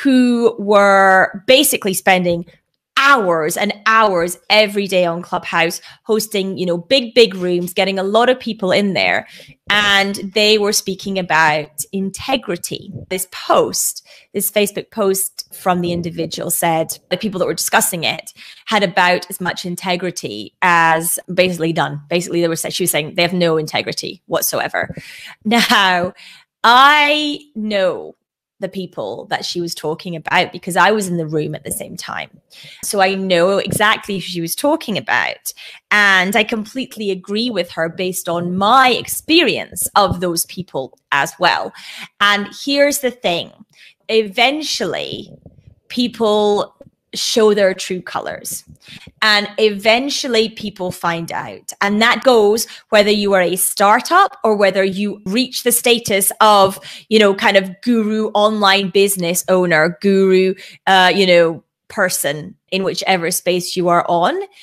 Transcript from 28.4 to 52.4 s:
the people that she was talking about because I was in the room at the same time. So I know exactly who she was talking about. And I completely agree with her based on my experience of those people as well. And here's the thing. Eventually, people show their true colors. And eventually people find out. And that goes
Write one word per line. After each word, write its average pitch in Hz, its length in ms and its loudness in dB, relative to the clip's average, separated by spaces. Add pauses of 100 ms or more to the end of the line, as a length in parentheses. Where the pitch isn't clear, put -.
the 190 60 -6
people 160 600 -10
that - 180 -6
she - 160 -8
was 170 120 -8
talking 160 440 -8
about 175 340 -2
because 175 240 -8
I 185 160 4
was 214 160 -2
in 175 80 -4
the 165 100 -4
room 151 300 -4
at - 80 -14
the - 80 -12
same - 240 -12
time. - 340 -12 (540)
So 208 160 -2
I 190 160 2
know 190 420 2
exactly 208 580 0
who 185 40 -6
she 180 220 -8
was 165 120 -6
talking 285 440 -2
about. 98 560 -4 (380)
And 196 440 4
I 220 80 2
completely 220 640 -8
agree 202 400 -4
with 180 220 -4
her 165 160 -4
based 180 400 -8
on 175 300 -4
my 254 320 4
experience 233 1080 -2
of 185 240 2
those 175 280 -4
people - 520 -12 (140)
as 143 260 0
well. 110 320 0 (480)
And 202 300 0 (120)
here's 285 380 0
the 247 120 -4
thing. 175 420 -4 (560)
Eventually, 214 1200 -2 (560)
people 208 880 -2 (400)
show 214 380 2
their 196 200 2
true 185 280 -8
colors. - 640 -10 (580)
And 208 360 2
eventually 226 920 0
people 196 420 -8
find 170 400 -4
out. - 500 -10
And 208 200 0
that 240 220 2
goes 220 440 4 (220)